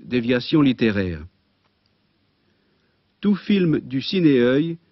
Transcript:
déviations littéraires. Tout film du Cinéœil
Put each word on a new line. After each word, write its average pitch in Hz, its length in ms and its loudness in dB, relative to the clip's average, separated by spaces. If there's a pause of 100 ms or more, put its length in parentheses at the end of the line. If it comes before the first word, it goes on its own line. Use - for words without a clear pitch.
déviations 123 600 0
littéraires. 101 640 -2 (1900)
Tout 202 140 2
film 180 460 0
du 127 200 -6
Cinéœil 147 800 2 (140)